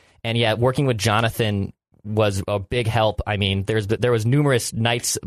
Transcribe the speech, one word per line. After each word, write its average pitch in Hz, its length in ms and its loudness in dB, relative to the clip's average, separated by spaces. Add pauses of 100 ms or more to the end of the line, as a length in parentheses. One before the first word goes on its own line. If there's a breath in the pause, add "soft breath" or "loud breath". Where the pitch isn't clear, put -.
(240 soft breath)
And 113 120 -2
yet 110 220 2
working 127 280 0
with 123 120 0
Jonathan 107 760 0 (320)
was 104 440 0
a 104 100 -2
big 117 280 -4
help. 110 400 2
I 104 100 -2
mean, 98 280 0
there's, 110 220 -2
there 110 260 0
was 110 140 0
numerous 135 460 2
nights, 117 440 -2 (100)